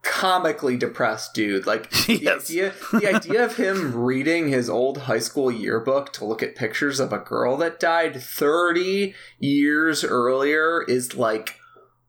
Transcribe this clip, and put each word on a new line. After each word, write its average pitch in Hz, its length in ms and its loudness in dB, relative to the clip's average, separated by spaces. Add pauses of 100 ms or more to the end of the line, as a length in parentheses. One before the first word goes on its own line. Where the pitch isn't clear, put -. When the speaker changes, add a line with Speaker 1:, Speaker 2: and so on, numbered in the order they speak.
Speaker 1:
comically 160 720 0
depressed 113 560 -2
dude. 104 320 0
Like, 110 240 -2
Speaker 2:
<laughs> - 160 0
Speaker 1:
the 220 160 2
Speaker 2:
Yes. - 280 0
Speaker 1:
idea, 185 240 -2 (200)
the 208 220 4
idea 214 300 2
of 226 120 -4
him 185 380 -2
Speaker 2:
<laughs> 120 80 0
Speaker 1:
reading 147 460 0
his 123 200 0
old 127 300 0
high 117 200 0
school 131 320 0
yearbook 113 600 -2
to 117 120 -10
look 110 180 -2
at - 120 -6
pictures 135 440 -2
of 127 120 0
a 104 80 -2
girl 123 380 -2
that 165 220 -2
died 165 420 0
thirty 175 920 0 (240)
years 147 640 2
earlier 143 800 2
is, 123 320 -2
like, 110 400 -2 (520)